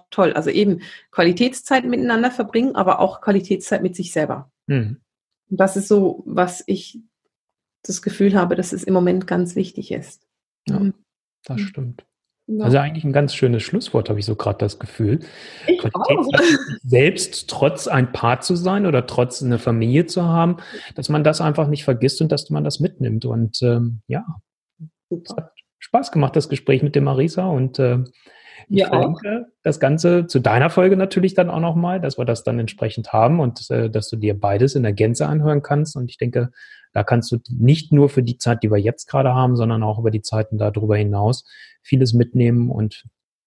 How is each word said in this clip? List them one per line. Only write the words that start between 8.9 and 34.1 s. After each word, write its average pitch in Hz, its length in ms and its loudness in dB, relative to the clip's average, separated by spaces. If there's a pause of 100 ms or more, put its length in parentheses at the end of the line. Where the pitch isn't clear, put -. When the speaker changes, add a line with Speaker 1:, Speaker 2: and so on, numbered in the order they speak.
Speaker 1:
Moment 180 320 2
ganz 175 280 -2
wichtig - 360 -6
ist. - 340 -12 (420)
Speaker 2:
Ja, 196 120 -2
Speaker 1:
Mhm. 196 140 0 (520)
Speaker 2:
das 131 160 -8
Speaker 1:
Mhm. 202 60 -4
Speaker 2:
stimmt. 123 380 -12 (420)
Speaker 1:
Genau. 214 180 -4
Speaker 2:
Also 127 120 4
eigentlich 156 260 -2
ein 143 80 -2
ganz 143 220 2
schönes 117 300 0
Schlusswort, 120 440 -2
habe 104 120 -2
ich 101 60 -4
so 107 100 -2
grad - 260 -4
das 101 160 -4
Gefühl. 113 420 -2 (480)
Speaker 1:
Ich 359 120 2
Speaker 2:
Qualitätszeit 294 380 0
Speaker 1:
auch. 277 140 0
Speaker 2:
mit - 120 4
sich 320 140 4 (260)
selbst, - 680 2
trotz - 380 -2
ein 127 260 0
Paar 120 280 0
zu 180 140 -2
sein 185 300 0
oder 131 220 0
trotz - 340 -2
eine 123 160 0
Familie 120 480 0
zu 175 200 -4
haben, 170 320 2 (360)
dass 143 160 -10
man 151 140 2
das 151 180 2
einfach 151 260 0
nicht 147 160 -2
vergisst 127 380 0
und 156 100 2
dass 147 200 -4
man 147 120 -2
das 147 160 -4
mitnimmt. 123 460 -2
Und, 117 380 -2
ähm, 117 440 0
ja, 151 160 -4 (840)
Speaker 1:
Super. 170 180 -8
Speaker 2:
es - 80 -12
hat 160 160 -12 (280)
Spaß - 320 -2
gemacht, 139 240 0
das 147 120 0
Gespräch 135 360 0
mit 147 100 -2
der 139 80 2
Marisa. 143 460 0
Und, 131 320 -2
äh, 127 240 2 (640)
ich 202 100 -2
Speaker 1:
Mir 190 100 4
auch. - 20 -6 (300)
Speaker 2:
verlinke 226 280 -6 (160)
das 151 160 0
Ganze 170 480 2
zu 135 120 0
deiner 120 300 4
Folge 185 280 4
natürlich 190 360 0
dann 180 160 2
auch 165 100 -4
nochmal, 170 400 0
dass 139 200 -6
wir 123 60 -2
das 117 180 -2
dann 120 160 -2
entsprechend 113 520 -6
haben 127 280 4
und, 120 320 -4
äh, 117 180 0
dass 110 200 -4
du 117 80 -8